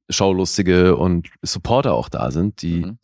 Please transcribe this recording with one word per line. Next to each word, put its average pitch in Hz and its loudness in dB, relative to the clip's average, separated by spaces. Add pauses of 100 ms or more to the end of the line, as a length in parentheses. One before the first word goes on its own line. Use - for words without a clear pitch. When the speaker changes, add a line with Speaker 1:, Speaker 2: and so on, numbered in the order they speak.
Speaker 1:
Schaulustige 92 2
und 87 0 (120)
Supporter 117 -2
auch 58 -4
da 62 -4
sind, 90 -2
die, 85 -2
Speaker 2:
Mhm. 104 -12